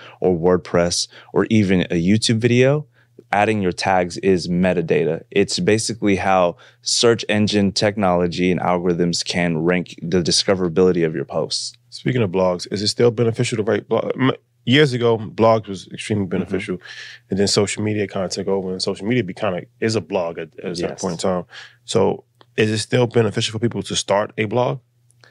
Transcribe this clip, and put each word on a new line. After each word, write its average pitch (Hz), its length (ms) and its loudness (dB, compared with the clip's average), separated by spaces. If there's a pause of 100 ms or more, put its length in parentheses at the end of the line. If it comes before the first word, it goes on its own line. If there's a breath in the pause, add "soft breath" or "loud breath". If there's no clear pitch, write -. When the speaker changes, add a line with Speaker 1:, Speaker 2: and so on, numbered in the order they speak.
(200 loud breath)
Speaker 1:
or 90 160 2
WordPress 87 720 0 (240 loud breath)
or 95 180 2
even 98 320 4
a 85 200 -2
YouTube 110 360 2
video, 127 480 2 (460)
adding 104 300 2
your 90 100 2
tags 90 460 0
is 90 300 0
metadata. 87 800 0
It's 101 280 0
basically 104 580 0
how 92 400 2 (260 soft breath)
search 117 480 2
engine 101 420 2
technology 90 760 0
and 85 100 0
algorithms 87 640 0
can 87 340 -2
rank 87 440 -2
the 87 200 0
discoverability 90 840 2
of 80 80 -2
your 69 100 -4
posts. - 480 -6 (160)
Speaker 2:
Speaking 127 340 -4
of 101 80 0
blogs, 92 400 0
is 98 120 -4
it 104 60 -2
still 120 220 2
beneficial 117 460 -2
to 107 60 -2
write 107 260 -2
blog? - 320 -2
M-, 131 120 2 (340)
years 139 260 4
ago, 117 240 2
blogs 110 500 2
was 95 260 -12
extremely 104 320 -2
Speaker 1:
Mm-hmm. 85 60 -6
Speaker 2:
beneficial. 92 480 -4 (520 loud breath)
And 95 80 0
then 101 100 2
social 104 340 0
media 104 240 -2
kind 95 200 -4
of 87 40 -6
took 95 180 -6
over, 95 220 -2
and 92 120 -8
social 95 240 -6
media 120 180 0
be 90 100 -10
kinda, 90 280 -4 (180)
is 113 160 0
a 101 60 -2
blog 85 360 -4
at, 82 100 -8 (100)
at 92 140 -8
a 82 40 -10
certain 85 140 -4
Speaker 1:
Yes. - 100 -12
Speaker 2:
point 92 120 -4
in 82 60 -8
time. 92 260 -2 (420 loud breath)
So 95 380 0 (340)
is 107 120 2
it 110 80 -2
still 123 280 0
beneficial 110 460 0
for 110 80 -6
people 101 240 -2
to 92 120 -6
start - 400 -2
a 110 80 -2
blog? 123 360 -2 (500 soft breath)